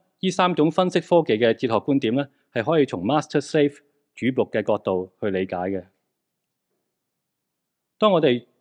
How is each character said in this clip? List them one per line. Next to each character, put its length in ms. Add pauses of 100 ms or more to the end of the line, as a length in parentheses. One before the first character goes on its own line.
(200)
呢 100
三 240
種 160
分 200
析 100
科 220
技 160
嘅 160
哲 140
學 60
觀 240
點 160
呢， 140 (240)
係 100
可 160
以 60
從 180
Master 380
Slave 380 (360)
主 120
僕 240
嘅 120
角 140
度 340 (100)
去 100
理 160
解 100
嘅。 300 (2000)
當 160
我 80
哋 240 (160)